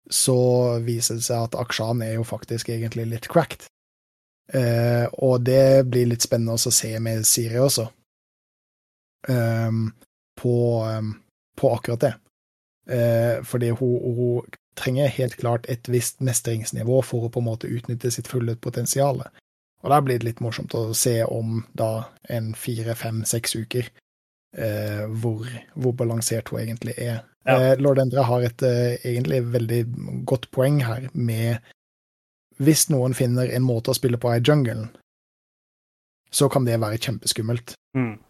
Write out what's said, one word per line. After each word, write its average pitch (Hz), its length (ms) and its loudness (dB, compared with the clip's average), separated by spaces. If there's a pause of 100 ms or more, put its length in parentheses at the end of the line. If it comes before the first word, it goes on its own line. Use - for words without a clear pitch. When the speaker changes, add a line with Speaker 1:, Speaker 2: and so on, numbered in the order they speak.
Speaker 1:
så 123 760 4
viser 117 320 -2
det 117 80 -4
seg 117 200 0
at 113 120 -6
Akshan 117 460 -2
er 110 140 -4
jo 113 80 0
faktisk 113 460 -8
egentlig 113 400 -4
litt 113 180 -8
cracked. - 380 -2 (880)
Eh, 120 540 2 (120)
og 127 240 2
det 135 460 6
blir 123 180 4
litt 117 140 0
spennende 117 320 0
også 117 160 0
å - 40 0
se 110 260 0
med 113 260 -2
Siri 117 340 2
også. 127 320 2 (1400)
Ehm, 113 640 0 (460)
på, 120 480 2
ehm, 110 280 -4 (440)
på 120 160 4
akkurat 117 260 -4
det. 135 140 2 (720)
Eh, 117 560 2
fordi 120 260 -2
hun, 123 460 0
hun 120 260 0 (340)
trenger 135 320 0
helt 127 300 -2
klart 120 320 -2
et 120 200 -6
visst 120 320 -2
mestringsnivå 120 840 0
for 117 220 -4
å 117 60 -4
på 123 100 -4
en 117 60 -2
måte 113 240 -6
utnytte 120 400 -4
sitt 120 160 -8
fulle 117 280 -4
potensiale. 127 720 -2 (540)
Og 123 80 -4
der 143 100 6
blir 127 180 0
det 117 80 -4
litt 113 140 -6
morsomt - 320 -8
å 113 220 -4
se 117 280 2
om 113 400 -2 (120)
da 113 300 -2 (240)
en 110 240 -4
fire, 113 420 -6
fem, 110 300 -6
seks - 300 -4
uker, 117 320 -4 (640)
eh, 107 540 -4
hvor, 113 400 -4 (260)
hvor 127 200 0
balansert 117 560 -2
hun 113 100 -6
egentlig 113 380 -6
er. 117 260 -6 (200)
Speaker 2:
Ja. 131 140 4
Speaker 1:
Eh, 131 200 4
Lord 135 220 4
Endre 131 260 2
har 123 160 2
et, 120 220 -2
eh, 120 400 2
egentlig 127 380 0 (100)
veldig 117 300 0 (440)
godt 131 260 -2
poeng 139 300 2
her 123 320 -4
med 117 460 0 (1000)
hvis 147 300 6
noen 127 240 2
finner 123 380 0
en 123 120 0
måte 123 280 0
å 127 60 2
spille 120 200 0
på 120 140 0
i 117 80 2
junglen, 117 480 2 (1500)
så 139 160 4
kan 135 160 2
det 117 140 2
være 110 180 -2
kjempeskummelt. 120 760 -4 (200)
Speaker 2:
Mm. 117 220 -2 (140)